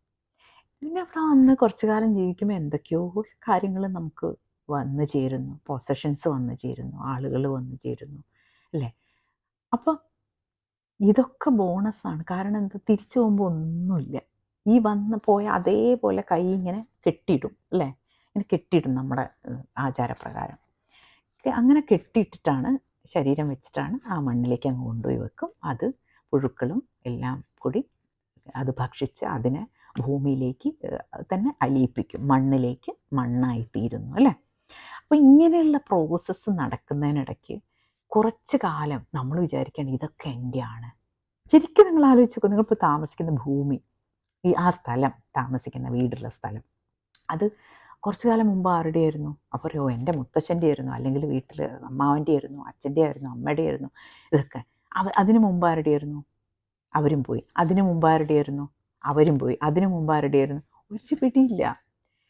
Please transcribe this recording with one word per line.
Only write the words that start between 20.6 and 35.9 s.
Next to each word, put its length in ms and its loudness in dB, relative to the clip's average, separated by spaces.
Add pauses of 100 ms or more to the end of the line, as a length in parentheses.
ഒക്കെ 180 -6
അങ്ങനെ 320 6
കെട്ടിയിട്ടിട്ടാണ്, 920 0 (400)
ശരീരം 380 0
വെച്ചിട്ടാണ് 460 -8 (120)
ആ 120 -6
മണ്ണിലേക്ക് 500 -2
അങ്ങ് 160 -6
കൊണ്ടുപോയി 320 -4
വെക്കും. 340 -10 (120)
അത് 240 -6 (460)
പുഴുക്കളും 460 -2 (260)
എല്ലാം 320 -8 (220)
കൂടി 220 -4 (760)
അത് 220 -4
ഭക്ഷിച്ച് 480 -8
അതിനെ 380 -2 (320)
ഭൂമിയിലേക്ക്, 720 -4 (140)
ഏഹ്, 400 -10
തന്നെ 260 -2 (120)
അലിയിപ്പിക്കും, 680 -2
മണ്ണിലേക്ക് 640 0 (220)
മണ്ണായി 500 -2
തീരുന്നു, 520 -6
അല്ലേ? 180 4 (640)
അപ്പൊ 180 0
ഇങ്ങനെയുള്ള 640 8
പ്രോസസ്സ് 720 -2